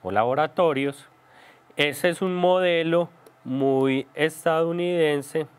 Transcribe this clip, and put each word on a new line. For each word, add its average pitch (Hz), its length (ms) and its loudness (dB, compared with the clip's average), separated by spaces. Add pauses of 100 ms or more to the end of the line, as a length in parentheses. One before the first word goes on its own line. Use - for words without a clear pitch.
(120)
laboratorios. 139 960 0 (680)
Ese 147 340 0
es 165 120 -4
un 185 140 -2
modelo 175 760 2 (340)
muy 135 680 0
estadounidense. 160 1300 -2 (120)